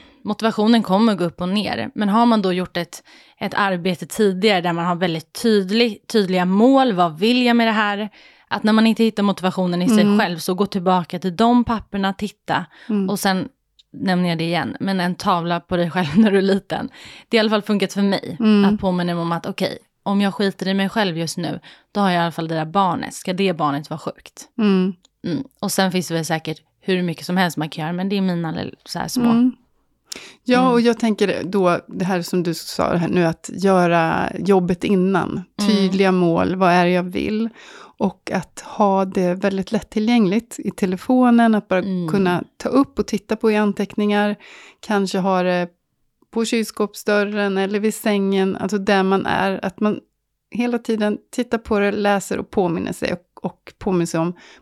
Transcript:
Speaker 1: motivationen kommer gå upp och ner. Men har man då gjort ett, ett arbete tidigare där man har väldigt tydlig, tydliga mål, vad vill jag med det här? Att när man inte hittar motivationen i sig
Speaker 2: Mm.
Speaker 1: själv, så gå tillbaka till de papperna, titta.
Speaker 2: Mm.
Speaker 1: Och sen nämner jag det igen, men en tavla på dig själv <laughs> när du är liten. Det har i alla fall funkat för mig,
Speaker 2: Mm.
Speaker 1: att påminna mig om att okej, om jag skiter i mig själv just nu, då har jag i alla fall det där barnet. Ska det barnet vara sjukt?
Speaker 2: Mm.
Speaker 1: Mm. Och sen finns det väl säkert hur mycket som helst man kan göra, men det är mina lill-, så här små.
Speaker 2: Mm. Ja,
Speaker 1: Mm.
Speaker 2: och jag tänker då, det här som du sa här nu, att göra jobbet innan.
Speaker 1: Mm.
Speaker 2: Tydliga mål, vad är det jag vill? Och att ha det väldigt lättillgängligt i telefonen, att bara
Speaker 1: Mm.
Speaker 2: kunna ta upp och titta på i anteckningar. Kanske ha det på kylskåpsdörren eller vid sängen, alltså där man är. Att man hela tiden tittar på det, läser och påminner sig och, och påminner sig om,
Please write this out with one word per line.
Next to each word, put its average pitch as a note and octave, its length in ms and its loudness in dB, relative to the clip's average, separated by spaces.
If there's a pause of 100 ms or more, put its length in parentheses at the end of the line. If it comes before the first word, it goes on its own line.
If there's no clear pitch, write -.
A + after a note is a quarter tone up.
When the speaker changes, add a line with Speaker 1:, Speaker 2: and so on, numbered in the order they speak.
(240)
Speaker 1:
motivationen A3 580 2
kommer G3+ 320 2
gå F3 100 -2
upp E3 160 -4
och F3+ 80 -4
ner. F#3+ 460 -4
Men G#3 140 -2
har A3+ 180 4
man A3 160 4
då F#3 100 0
gjort F3+ 240 -4
ett, - 260 -8 (380)
ett F#3+ 140 -6
arbete F3+ 520 -2
tidigare G3 540 2
där E3+ 120 0
man E3+ 120 -2
har F3+ 120 0
väldigt E3 460 -4
tydlig, G#3+ 640 0
tydliga F#3 380 0
mål, A#3+ 480 4
vad F3 260 0
vill B3 280 2
jag A#3+ 100 4
med A#3 120 2
det A3 40 2
här? G#3 360 -2 (400)
Att G#3 140 -4
när G#3+ 100 2
man A3 140 4
inte A3+ 180 2
hittar G#3 180 0
motivationen F#3 600 0
i B3+ 60 2
sig G#3+ 140 6
Speaker 2:
Mm. G#3 160 4
Speaker 1:
själv, F3+ 200 0
så F3+ 160 -4
gå G3 120 0
tillbaka F3+ 520 0
till F3+ 180 -6
de A#3 280 4
papperna, G3 480 -4
titta. F#3 520 -4 (240)
Speaker 2:
Mm. G3 220 -2
Speaker 1:
Och G3 100 -4
sen F#3+ 280 0 (440)
nämner F3+ 360 0
jag E3+ 100 -2
det D#3+ 60 -2
igen, E3 360 -4
men F#3+ 200 -2
en F3+ 140 -2
tavla F3 460 0
på - 160 -6
dig F3 140 0
själv F3 200 -2
<laughs> D3 80 -4
när A3 120 4
du G3 80 2
är F#3+ 40 2
liten. - 460 -2 (400)
Det A#3 80 0
har A3 80 4
i - 20 2
alla G#3+ 40 0
fall G#3 120 0
funkat F#3+ 300 -2
för G3+ 100 -2
mig, G3 380 -2
Speaker 2:
Mm. G#3 240 4 (100)
Speaker 1:
att G#3 60 -4
påminna F3+ 340 -2
mig E3+ 80 -2
om E3+ 100 -2
att E3+ 140 -6
okej, - 320 -6 (240)
om G3+ 180 0
jag G3 140 0
skiter F#3+ 340 -2
i F#3+ 60 0
mig G3 140 0
själv F#3 300 -2
just E3 180 -4
nu, D3 240 -6 (320)
då G#3 80 -2
har G3 100 2
jag F3 100 2
i - 20 2
alla E3+ 100 -2
fall E3 160 -6
det D#3+ 60 -4
där D#3 120 -2
barnet. E3+ 480 -2
Ska - 180 -8
det F#3+ 200 0
barnet D3 380 -4
vara D#3 100 -8
sjukt? - 440 -14 (140)
Speaker 2:
Mm. G3 340 2 (340)
Speaker 1:
Mm. E3+ 180 -4 (160)
Och G3+ 120 -4
sen F#3+ 200 0
finns F3+ 160 -2
det E3 60 -4
väl E3 100 -2
säkert D#3+ 380 -6 (220)
hur F#3 180 0
mycket E3+ 240 -4
som F3+ 100 -2
helst F3 200 0
man D#3 140 -4
kan E3 120 -10
göra, E3 100 -6
men F3+ 160 -4
det G3+ 80 -2
är G3 40 0
mina E3+ 320 -2
lill-, - 220 -8 (100)
så - 140 -10
här - 100 -4
små. A#3+ 220 0
Speaker 2:
Mm. A#3+ 220 4 (920)
Ja, B3 160 2
Speaker 1:
Mm. B3+ 120 4
Speaker 2:
och A#3+ 80 4
jag A#3 180 2
tänker G#3 460 0
då, F3+ 340 2 (100)
det F3+ 160 -6
här F3+ 180 0
som F3+ 200 -2
du E3 120 -2
sa - 420 -4
här E3+ 120 0
nu, F3 160 2
att - 280 -4
göra F3 840 2
jobbet F3+ 460 0
innan. F#3+ 460 2
Speaker 1:
Mm. G3+ 420 -4
Speaker 2:
Tydliga F#3+ 400 2
mål, F3+ 440 2
vad F#3 160 2
är F3+ 120 4
det F3 60 2
jag F3+ 120 2
vill? G#3 460 -4 (500)
Och - 360 -6
att - 260 -6
ha G3 440 0
det F#3 300 0
väldigt F#3+ 380 -4
lättillgängligt A3 880 0
i G#3+ 120 -6
telefonen, A#3 840 2
att G3+ 140 -2
bara F#3 100 0
Speaker 1:
Mm. F3+ 300 -4
Speaker 2:
kunna F3+ 360 0 (120)
ta - 120 -6
upp C4+ 300 0
och G#3 80 -2
titta G#3+ 300 -6
på A3 140 0
i G#3+ 60 2
anteckningar. G#3 800 0 (440)
Kanske G3 380 -2
ha F#3 240 2
det F3+ 260 0 (640)
på A3+ 140 -2
kylskåpsdörren G#3 1120 -2
eller G3 220 -2
vid G#3+ 140 -2
sängen, G3 600 0
alltså F#3+ 220 -4
där G3 240 2
man F#3+ 240 0
är. - 380 -2
Att F#3+ 160 -6
man G#3+ 180 0 (520)
hela A#3+ 280 -2
tiden G#3 400 -2 (140)
tittar A#3+ 260 -2
på A3 200 -2
det, G3+ 140 0
läser G3+ 460 -2
och - 120 -8
påminner F3+ 420 -2
sig - 200 -4
och, - 320 -10
och - 340 -12
påminner F3+ 280 0
sig E3 140 -2
om, F3 140 -2 (280)